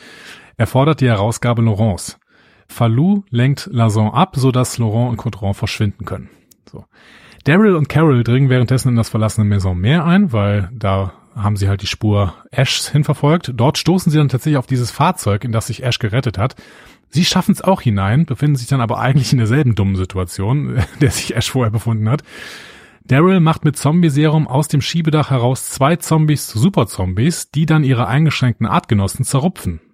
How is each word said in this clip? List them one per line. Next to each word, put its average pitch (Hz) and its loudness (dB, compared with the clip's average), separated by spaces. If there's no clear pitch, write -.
Er 113 0
fordert 139 2
die 127 2
Herausgabe 113 0
Laurents. 107 -2
Falou 151 0
lenkt 127 0
Lazan 110 2
ab, 165 0
sodass 127 0
Laurent 117 0
und 113 -4
Caudron 98 -6
verschwinden 104 -4
können. 92 -12
So. - -18
Daryl 190 4
und 147 0
Carol 143 4
dringen 127 2
währenddessen 127 2
in 120 2
das 113 0
verlassene 110 0
Maison 95 0
Mère 113 2
ein, 175 2
weil 101 0
da 98 -2
haben 104 -2
sie 98 0
halt 98 0
die 98 -8
Spur 101 0
Ashs - -2
hinverfolgt. 147 0
Dort 123 0
stoßen 170 0
sie 151 2
dann 143 2
tatsächlich 139 0
auf 123 -4
dieses 123 -2
Fahrzeug, 139 -2
in 117 -6
das 110 -4
sich - -10
Ash 123 -2
gerettet 117 -4
hat. 113 -4
Sie 170 2
schaffen's - 0
auch 190 0
hinein, 196 0
befinden 147 0
sich 120 -6
dann 131 0
aber 113 0
eigentlich 123 2
in 135 4
derselben 120 2
dummen 98 0
Situation, 98 -4
<laughs> - -
in - 0
der 151 4
sich - -8
Ash - -4
vorher 123 0
befunden 110 -2
hat. - -2
Daryl 180 4
macht 160 2
mit 147 0
Zombie-Serum 156 2
aus 147 -2
dem 135 0
Schiebedach 156 -2
heraus 127 0
zwei 151 0
Zombies 156 0
zu 107 -6
Superzombies, 117 0
die 156 0
dann 156 2
ihre 123 0
eingeschränkten 127 0
Artgenossen 110 0
zerrupfen 131 -2